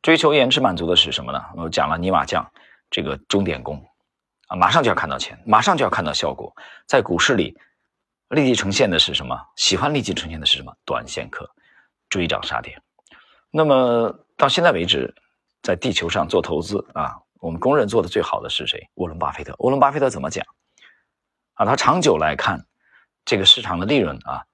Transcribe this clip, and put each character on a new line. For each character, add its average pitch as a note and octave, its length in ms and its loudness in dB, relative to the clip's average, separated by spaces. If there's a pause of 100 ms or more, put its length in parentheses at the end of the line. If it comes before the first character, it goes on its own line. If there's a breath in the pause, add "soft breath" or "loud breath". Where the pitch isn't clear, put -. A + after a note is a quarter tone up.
追 D#3+ 140 4
求 D3+ 160 4
延 C3 160 4
迟 C#3 120 2
满 F2+ 160 2
足 E2+ 100 -4
的 F2 80 2
是 - 160 2
什 C#2 140 -8
么 C2 80 -8
呢？ C#2 120 -6 (120)
我 E2 120 -8
讲 D2+ 200 0
了 D#2+ 100 -2
泥 F2+ 140 -2
瓦 D2+ 120 2
匠 - 240 -4 (400 soft breath)
这 - 140 -4
个 C#2 140 -6 (120)
钟 G2+ 140 2
点 D#2 180 -4
工 C#2 240 -10 (600)
啊， F#2 100 -8
马 F2 140 6
上 D#3 100 6
就 C3 80 2
要 F#2 60 2
看 D2+ 160 -4
到 C2 80 -4
钱， - 260 -10
马 A2 160 4
上 F3+ 160 2
就 C3+ 80 2
要 F2+ 60 2
看 F#2 140 -2
到 D2 80 -2
效 C#2+ 200 -2
果。 - 220 -12 (320 loud breath)
在 C3 160 4
股 F2 160 -2
市 - 160 2
里， E2+ 240 -2 (720 soft breath)
立 C#3 180 2
即 B2+ 80 4
呈 G2+ 160 -2
现 G#2 180 2
的 E2 120 2
是 - 120 2
什 C2 140 -6
么？ C2 100 -6 (200)
喜 - 200 0
欢 D3 160 0
立 C#3+ 80 0
即 E2 140 -4
呈 - 160 -6
现 D#2+ 80 -8
的 C#2 80 -4
是 - 100 2
什 - 60 -12
么？ D2 100 -16 (120)
短 B1+ 220 -6
线 - 220 -10
客， - 220 -14 (580 soft breath)
追 F2 200 -2
涨 - 120 -2
杀 B1+ 200 -6
跌。 - 200 -18 (720 soft breath)
那 D#3 140 2
么 B2 520 4 (200)
到 C#3 120 4
现 F3 140 2
在 E3+ 80 6
为 F2+ 160 0
止， C2+ 260 -2 (480)
在 F#2+ 140 0
地 G#2+ 180 -2
球 E2+ 160 -2
上 D#2 200 -2
做 F#2 120 2
投 D#2+ 220 -2
资 F#2+ 320 -6
啊， C#2+ 220 -6 (240)
我 E2 100 -8
们 E2 100 -8
公 C3+ 160 2
认 A2+ 100 4
做 G#2+ 140 2
的 F2 80 -2
最 F#2+ 140 0
好 - 180 -4
的 - 80 -12
是 - 180 -4
谁？ - 280 -8
沃 F2 120 -4
伦 D#2+ 120 -10
巴 D#2+ 140 -4
菲 - 120 -12
特。 - 140 -12
沃 B2 100 0
伦 C#3 100 2
巴 C#3 120 -2
菲 D3 80 -8
特 C#3 100 0
怎 C#2+ 140 -6
么 C#2 80 -6
讲？ - 140 -8 (1120 soft breath)
啊， G#2 120 0
他 B2 80 2
长 D#3+ 260 2
久 B2+ 180 4
来 D2+ 180 0
看， - 280 -4 (600 soft breath)
这 A2+ 120 0
个 F#2+ 80 0
市 - 160 6
场 F2 180 -6
的 F#2 60 -4
利 C#3 140 2
润 D2+ 260 0
啊 C2 300 -10